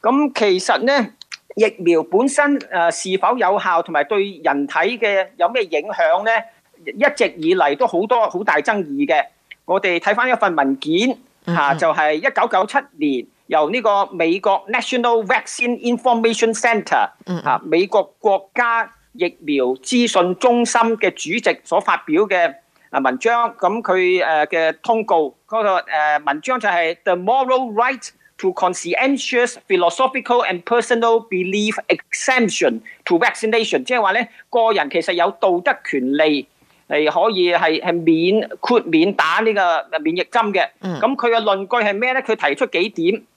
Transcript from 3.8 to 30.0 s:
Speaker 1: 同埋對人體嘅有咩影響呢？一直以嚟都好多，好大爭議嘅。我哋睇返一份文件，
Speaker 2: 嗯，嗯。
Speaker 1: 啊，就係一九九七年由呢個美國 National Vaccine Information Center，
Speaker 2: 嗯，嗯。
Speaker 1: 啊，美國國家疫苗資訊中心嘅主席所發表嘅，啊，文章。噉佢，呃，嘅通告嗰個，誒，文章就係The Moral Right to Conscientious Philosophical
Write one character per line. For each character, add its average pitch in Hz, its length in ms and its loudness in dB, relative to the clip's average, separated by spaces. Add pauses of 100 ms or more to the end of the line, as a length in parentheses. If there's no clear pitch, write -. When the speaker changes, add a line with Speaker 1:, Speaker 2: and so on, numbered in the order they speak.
Speaker 1:
同 170 100 -8
埋 147 140 0
對 196 380 -2
人 143 220 0
體 - 80 -10
嘅 196 540 0 (100)
有 233 120 2
咩 240 140 -2
影 160 260 -2
響 180 360 0
呢？ 226 60 0 (520)
一 160 200 -4 (120)
直 208 120 0 (100)
以 165 180 2
嚟 147 220 2
都 170 80 0
好 175 220 0
多， 233 220 2
好 185 140 -6
大 196 120 0
爭 208 280 0
議 143 220 -4
嘅。 151 180 2 (420)
我 185 140 0
哋 175 200 0
睇 202 160 0
返 247 120 0
一 254 60 2
份 196 220 0
文 135 240 0
件， 180 300 0 (360)
Speaker 2:
嗯， 170 80 -2
嗯。 - 20 2
Speaker 1:
啊， 143 180 2
就 160 200 2
係 156 200 2
一 156 80 -4
九 247 300 0
九 190 140 2
七 277 120 -2 (200)
年 139 280 -2 (220)
由 151 220 2
呢 240 120 -2
個 202 260 2
美 175 320 -2
國 196 300 0
National 233 560 0
Vaccine 240 540 -4
Information 233 760 0
Center， 214 560 0 (160)
Speaker 2:
嗯， 180 120 -4
嗯。 - 40 -4
Speaker 1:
啊， 135 220 0
美 165 220 2
國 196 180 2 (160)
國 196 360 0
家 233 360 0 (220)
疫 175 280 -4
苗 143 240 0 (100)
資 240 340 0
訊 180 280 2
中 240 280 2
心 233 160 0 (160)
嘅 196 140 0
主 175 260 -6
席 185 260 -2
所 175 160 0
發 190 180 0
表 160 260 0
嘅， 180 320 0 (340)
啊， - 100 -2
文 131 200 0
章。 233 400 0
噉 208 220 -2
佢， 185 440 0
呃， 151 220 0
嘅 160 340 -2
通 226 220 0
告 165 320 0 (160)
嗰 220 120 -2
個， 190 180 2
誒， 151 440 -2
文 147 160 -2
章 254 160 -2
就 208 120 -2
係 170 340 0
The 156 140 0
Moral 254 560 0
Right 247 360 -2 (280)
to 185 160 -2
Conscientious 240 1040 -2 (100)
Philosophical 240 760 0